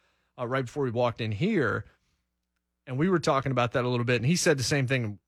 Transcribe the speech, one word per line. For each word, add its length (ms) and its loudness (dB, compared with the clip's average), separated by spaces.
uh, 80 -6
right 180 -2
before 220 -4
he 60 -2
walked 280 0
in 120 -4
here, 520 0
and 100 -8
we 120 2
were 100 4
talking 320 0
about 220 0
that 120 0
a 40 0
little 160 0
bit, 120 2
and 100 0
he 100 4
said 220 2
the 40 -4
same 240 0
thing 420 -2